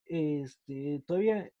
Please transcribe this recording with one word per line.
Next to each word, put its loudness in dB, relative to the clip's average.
este, -2
todavía 2